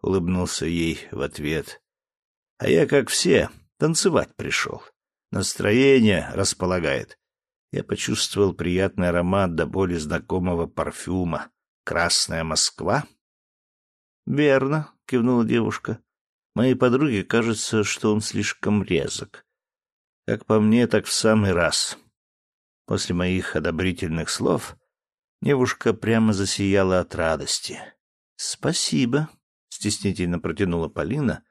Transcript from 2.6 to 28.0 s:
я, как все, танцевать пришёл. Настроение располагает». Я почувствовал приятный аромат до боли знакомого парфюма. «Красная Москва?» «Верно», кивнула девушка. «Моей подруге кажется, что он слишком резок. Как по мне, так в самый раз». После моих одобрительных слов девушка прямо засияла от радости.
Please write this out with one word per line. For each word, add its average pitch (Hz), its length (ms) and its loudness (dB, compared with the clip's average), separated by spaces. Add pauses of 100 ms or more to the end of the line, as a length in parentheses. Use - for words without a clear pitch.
я, 160 180 4
как 131 220 2
все, 120 420 2 (280)
танцевать 156 580 0
пришёл. - 480 -6 (480)
Настроение 104 1040 4
располагает». 90 840 -2 (540)
Я - 120 -6
почувствовал - 680 -2
приятный 90 560 0
аромат 90 460 0
до 80 100 0
боли 92 300 -2
знакомого 85 720 -4
парфюма. 85 800 -4 (360)
«Красная 82 580 -2
Москва?» 87 640 -2 (1200)
«Верно», 143 640 2 (200)
кивнула 120 320 4
девушка. 113 540 -2 (560)
«Моей 123 200 2
подруге 127 480 2
кажется, 110 600 0
что 107 300 0
он 107 80 0
слишком 101 640 -2
резок. - 600 -4 (800)
Как - 200 -4
по 110 140 4
мне, 110 280 4
так 110 180 0
в - 80 -6
самый 107 380 4
раз». 85 480 0 (840)
После - 300 -2
моих 90 400 -2
одобрительных 82 720 -2
слов - 460 -2 (640)
девушка 127 520 0
прямо 110 400 2
засияла 95 640 2
от 82 140 -4
радости. - 640 -4 (560)